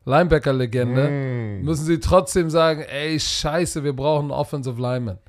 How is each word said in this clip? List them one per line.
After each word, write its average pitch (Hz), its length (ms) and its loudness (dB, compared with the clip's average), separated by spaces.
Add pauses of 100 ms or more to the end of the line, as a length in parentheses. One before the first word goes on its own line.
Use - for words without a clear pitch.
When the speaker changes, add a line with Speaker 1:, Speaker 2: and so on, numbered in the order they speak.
Speaker 1:
Linebacker-Legende, 131 1040 2
Speaker 2:
Mm. 123 560 -4
Speaker 1:
müssen 151 200 -2
sie 160 160 2
trotzdem 180 500 2
sagen, 160 320 2
ey, 151 360 -4
scheiße, 160 640 -2
wir 143 120 -2
brauchen 147 300 0
einen 143 80 -4
Offensive 131 480 -4
Lineman. 123 380 -4 (100)